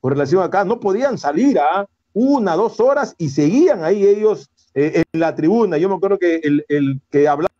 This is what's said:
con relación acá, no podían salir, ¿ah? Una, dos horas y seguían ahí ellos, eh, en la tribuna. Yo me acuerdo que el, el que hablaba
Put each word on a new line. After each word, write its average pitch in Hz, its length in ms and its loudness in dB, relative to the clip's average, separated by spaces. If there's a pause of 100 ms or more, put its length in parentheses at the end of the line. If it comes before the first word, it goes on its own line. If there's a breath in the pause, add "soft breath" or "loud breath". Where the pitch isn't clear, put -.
con 131 60 -2
relación 143 280 0
acá, 180 220 -2
no 190 160 -2
podían 220 380 -2
salir, 175 420 0
¿ah? 175 260 0 (280)
Una, 233 420 0
dos 214 240 -2
horas 269 380 0
y 160 100 -4
seguían 180 560 2
ahí 196 240 0
ellos, 208 420 0 (240)
eh, 151 380 0
en 160 80 -4
la 160 160 0
tribuna. 175 420 0
Yo 180 120 0
me 196 60 -2
acuerdo 196 220 -2
que 170 200 0
el, 147 320 -2
el 139 320 -2 (100)
que 147 160 2
hablaba 151 320 -2